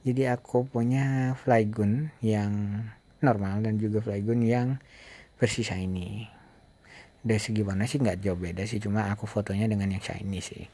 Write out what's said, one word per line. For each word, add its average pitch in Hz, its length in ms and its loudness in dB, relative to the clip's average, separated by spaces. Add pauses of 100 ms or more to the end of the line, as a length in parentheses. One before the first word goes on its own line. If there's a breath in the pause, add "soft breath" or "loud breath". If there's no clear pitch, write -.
Jadi 131 240 2
aku 123 400 0
punya 131 720 2
Flygon 110 720 2 (160)
yang 104 560 0 (400)
normal 101 420 2
dan 107 140 0
juga 107 240 0
Flygon 107 420 0
yang 123 380 2 (560 loud breath)
versi 117 260 2
shiny. 92 640 -4 (960 loud breath)
Dari 110 160 2
segi 107 240 -2
warna 98 240 0
sih 143 140 -2
nggak 92 180 2
jauh 98 160 0
beda 90 300 -4
sih, 110 160 -4
cuma 104 320 0
aku 107 160 -6
fotonya 104 400 0
dengan 98 240 0
yang 92 80 -4
shiny 98 420 -6
sih - 300 -12